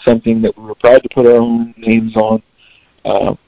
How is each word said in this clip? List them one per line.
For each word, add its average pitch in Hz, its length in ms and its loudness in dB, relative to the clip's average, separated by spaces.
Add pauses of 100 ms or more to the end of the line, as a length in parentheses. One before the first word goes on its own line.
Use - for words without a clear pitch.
something 113 380 -2
that 107 160 -4
we 110 80 -20
were 107 100 -14
proud 123 280 2
to - 60 -8
put 123 180 0
our 120 120 4
own 117 380 -4
names 113 400 -2
on, 110 260 -2 (640)
uh, - 300 -2 (120)